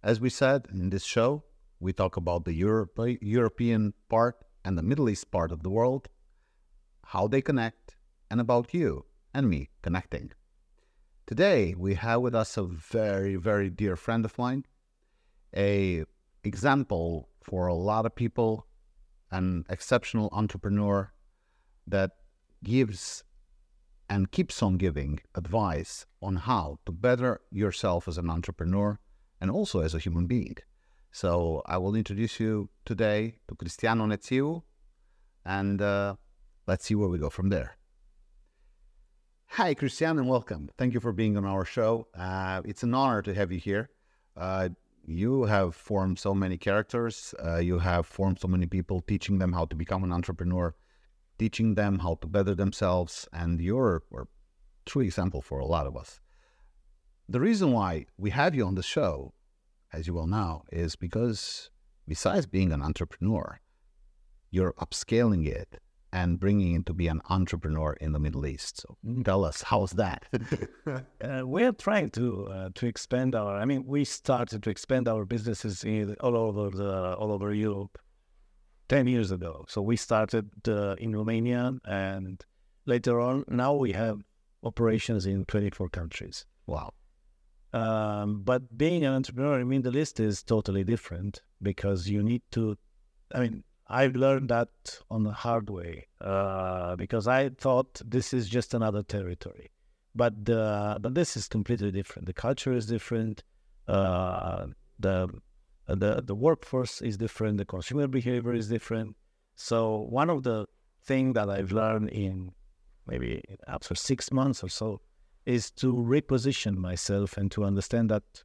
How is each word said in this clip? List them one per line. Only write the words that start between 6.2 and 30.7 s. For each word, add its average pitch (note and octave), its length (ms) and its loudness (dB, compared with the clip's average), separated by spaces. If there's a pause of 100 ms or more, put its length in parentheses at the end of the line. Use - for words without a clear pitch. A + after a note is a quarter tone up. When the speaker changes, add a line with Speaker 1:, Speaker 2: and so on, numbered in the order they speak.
Speaker 1:
how F#2+ 220 0
they C3+ 140 4
connect, A#2+ 540 -2 (340)
and A2+ 100 2
about A#2+ 320 2
you G2+ 320 0 (300)
and C3+ 160 4
me C#2 220 0 (100)
connecting. - 500 -4 (920)
Today, B2 500 4
we F#2 200 0
have A#2 260 0
with A#2+ 140 0
us A2 200 0
a G2+ 100 0
very, G2 680 -2
very G2 360 0
dear F#2+ 240 0
friend A#2 280 -2
of A2 140 -6
mine, B2+ 260 -2 (920)
a G2 460 2 (400)
example G2 840 0 (120)
for F2+ 240 -2
a F2+ 80 2
lot G#2+ 320 0
of A2+ 80 -2
people, A2+ 540 0 (640)
an F#2 380 0
exceptional A2 640 0
entrepreneur G2+ 800 0 (760)
that F#2+ 240 2 (520)
gives G#2+ 600 0 (840)
and G2 200 2
keeps - 320 0
on F#2+ 140 4
giving D2 420 0 (180)
advice E2+ 680 -2 (160)
on F#2+ 140 -2
how F2 500 0
to F#2+ 60 -8
better A#2+ 480 2 (100)
yourself F#2 600 0
as E2 80 -4
an E2+ 120 -2
entrepreneur F2+ 680 0 (400)
and F#2 100 -2
also D#3+ 300 0
as D#2+ 160 0
a D#2 40 0
human E2+ 280 0
being. A#2+ 300 0 (560)